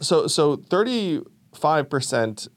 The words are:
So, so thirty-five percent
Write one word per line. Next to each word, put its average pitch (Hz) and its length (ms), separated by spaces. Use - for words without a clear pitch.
So, 156 260
so 147 280
thirty-five 180 1300
percent 117 680